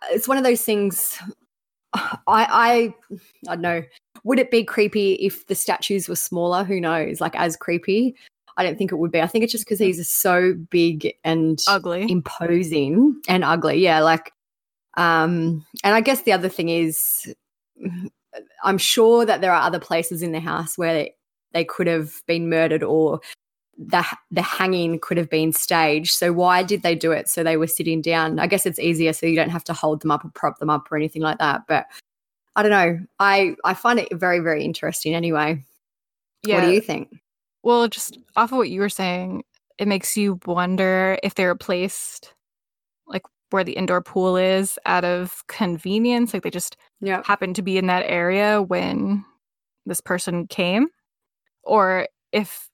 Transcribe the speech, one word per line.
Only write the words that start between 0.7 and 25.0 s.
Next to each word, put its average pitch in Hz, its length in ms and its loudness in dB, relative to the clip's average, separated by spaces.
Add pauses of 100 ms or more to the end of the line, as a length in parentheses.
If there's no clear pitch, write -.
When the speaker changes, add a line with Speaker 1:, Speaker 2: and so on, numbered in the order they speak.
Speaker 1:
I, - 340 -4
I, 233 680 4 (540)
I 170 80 -6
don't 170 40 -8
know. 170 220 -2 (420)
Would 247 140 2
it 247 120 2
be 226 140 2
creepy 208 520 0
if - 300 -4
the 196 80 -2
statues 190 540 -4
were 180 80 -6
smaller? 175 480 -2
Who 190 160 -4
knows? 160 400 -2
Like, 160 160 -4
as 170 180 0
creepy? 202 640 -2 (400)
I 185 80 0
don't 175 140 -4
think 190 140 -2
it 180 40 -4
would 165 160 -2
be. 165 80 2
I 160 60 2
think 220 180 0
it's 233 80 -2
just 220 140 -6
'cause 202 120 -2
he's 180 300 0
so 185 460 2 (160)
big 170 420 0 (100)
and 160 460 0
Speaker 2:
Ugly. 190 420 -2
Speaker 1:
imposing 175 1160 2
and 180 160 2
ugly. 151 360 2
Yeah, 165 200 6
like, 160 320 2 (640)
um, 165 720 2 (180)
and 202 100 6
I 226 60 6
guess 254 220 2
the 220 100 4
other 185 160 2
thing 175 220 -2
is, 165 640 -2 (1300)
I'm 190 160 2
sure 233 460 6
that 208 160 2
there 185 120 4
are 165 100 4
other 170 160 0
places 170 440 -4
in 170 100 -4
the 160 80 -4
house 160 360 -6
where 165 160 0
they, 151 220 -2 (380)
they 165 120 0
could 170 220 -2
have 160 260 0 (140)
been 170 240 0
murdered 160 320 2
or 156 380 2 (580)
the, 175 260 0 (260)
the 170 120 -2
hanging 180 580 0